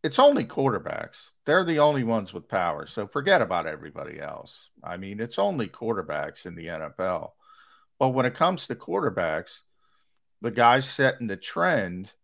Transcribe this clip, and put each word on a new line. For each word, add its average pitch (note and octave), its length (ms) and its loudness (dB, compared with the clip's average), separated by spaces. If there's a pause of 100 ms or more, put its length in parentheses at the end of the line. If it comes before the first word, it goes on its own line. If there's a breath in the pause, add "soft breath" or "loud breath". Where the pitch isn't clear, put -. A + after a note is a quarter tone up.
it's D#3 180 0
only C4+ 260 6
quarterbacks. - 840 -4 (140)
They're F3 180 4
the E3 160 0
only D3 240 4
ones A2+ 300 -2
with F2 140 -12
power. E2 400 -2
So G2+ 200 -8
forget D3 340 2
about F2 260 0
everybody D2+ 520 -10
else. - 500 -14 (140)
I F2 140 -8
mean, G2 220 -10
it's A#2+ 180 -6
only F#3 300 0
quarterbacks D2+ 800 -6
in F2 100 -12
the E2 140 -12
N D#2+ 120 -8
F D#2 180 -12
L. F#2 360 -4 (640 soft breath)
But C3 100 4
when B2+ 160 2
it B2 100 -2
comes F3 320 0
to A#2 80 -6
quarterbacks, F#2 840 -2 (800)
the A#2 100 -2
guys A#2+ 380 6
setting C3 380 0
the G2 100 -4
trend G2 760 -2 (120)